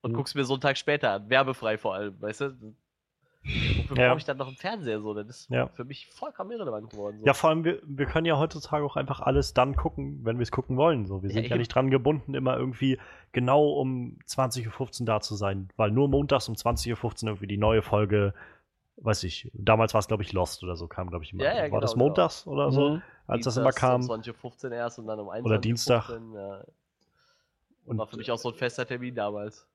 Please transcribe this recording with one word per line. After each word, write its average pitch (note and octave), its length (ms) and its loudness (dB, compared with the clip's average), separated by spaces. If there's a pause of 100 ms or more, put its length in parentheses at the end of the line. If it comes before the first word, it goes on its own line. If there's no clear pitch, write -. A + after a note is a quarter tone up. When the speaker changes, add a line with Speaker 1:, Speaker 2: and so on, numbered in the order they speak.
Speaker 1:
und A#2 100 -2
Speaker 2:
Mhm. A#2 40 -2
Speaker 1:
guck's B2 200 -4
mir C#3 100 0
so C3 80 0
einen C3 80 -2
Tag C#3 160 2
später C#3+ 360 0
an, G#2 160 -6
werbefrei B2+ 500 2
vor F#2+ 160 -2
allem, G2+ 260 -6
weißt G#2+ 200 -6
du? B2 340 -8 (1000)
Wofür - 180 -2
Speaker 3:
Ja. B2+ 140 6
Speaker 1:
brauch B2+ 80 4
ich - 80 -8
dann C3+ 120 -4
noch C3+ 100 -6
einen C3 100 -14
Fernseher D#3+ 420 -4
so? G#2+ 140 -6
Das G#2 140 -6
ist - 220 -20
Speaker 3:
Ja. B2+ 180 0
Speaker 1:
für B2 180 -12
mich C3+ 220 -16
vollkommen - 440 -12
irrelevant A#2 400 -8
geworden, G#2 280 -10
so. A2 60 -8
Speaker 3:
Ja, C#3 80 6
vor D#3+ 160 4
allem, D#3+ 140 2
wir, F3 220 0
wir C#3+ 200 -4
können D#3+ 200 0
ja D#3+ 120 4
heutzutage D3+ 480 -2
auch C#3 100 -6
einfach C#3 260 -4
alles C#3 320 2
dann C3 220 4
gucken, C#3 480 -4
wenn A2+ 160 0
wir's A#2 120 -2
gucken B2+ 260 -2
wollen, C#3 280 4
so. F#2+ 180 -6
Wir G2 60 -2
Speaker 1:
Ja, G2 60 -4
Speaker 3:
sind A2 100 0
ja B2 60 -4
Speaker 1:
eben. A#2+ 80 2
Speaker 3:
nicht A#2 100 -2
dran C3+ 200 2
gebunden, C3+ 440 2
immer B2+ 240 0
irgendwie C3 420 0 (320)
genau C#3+ 380 6
um C3 560 -2
zwanzig B2 420 -2
Uhr G#2+ 60 -8
fünfzehn B2 320 -6
da G#2+ 160 4
zu - 140 -6
sein, G2 420 -2
weil G#2 140 4
nur C#3 180 4
montags C#3 400 2
um A2+ 60 -4
zwanzig A#2+ 360 0
Uhr A2 60 -2
fünfzehn A2 320 -4
irgendwie G2+ 180 -6
die G2+ 100 -2
neue A2 240 6
Folge, G#2 520 2 (640)
weiß A2+ 260 0
ich, F#2+ 300 -8
damals A2 400 4
war's, G#2+ 140 2
glaub G#2 140 0
ich, G2 120 -6
Lost F2+ 300 -2
oder F2+ 120 -6
so, E2+ 120 -10
kam, F2+ 220 -8
glaub E2+ 140 -8
ich, - 100 -14
immer. G2 100 -4
Speaker 1:
Ja, E3 100 2
ja, E3+ 180 -2
Speaker 3:
War G#2+ 100 0
das A2+ 140 0
Speaker 1:
genau, B2 80 6
genau. - 40 8
Speaker 3:
montags F3 380 2
oder C#3+ 260 0
so, C#3+ 240 4
Speaker 2:
Mhm. F3+ 60 -6 (260)
Speaker 3:
als A#2 180 -2
das A#2+ 120 0
immer B2 120 4
Speaker 1:
Dienstags - 140 0
um B2+ 60 6
Speaker 3:
kam? B2 120 4
Speaker 1:
zwanzig A2+ 320 -6
Uhr - 60 -18
fünfzehn B2+ 340 -12
erst A#2+ 260 -6
und G#2+ 80 -12
dann A2 120 -6
um G2+ 100 -10
Speaker 3:
Oder A2 300 2
Speaker 1:
einundzwanzig A2+ 280 0
Uhr B2 80 6
fünfzehn, A2+ 380 -6
Speaker 3:
Dienstag. - 20 -16
Speaker 1:
ja. G2 280 -12 (1200)
Speaker 3:
Und A#2 120 -6
Speaker 1:
War A2 100 -4
für A2+ 100 -16
mich A2+ 140 -6
auch A#2 60 0
so A#2+ 120 -6
ein A2+ 60 -10
fester B2 300 -4
Termin B2 300 -8
damals. G#2 600 -6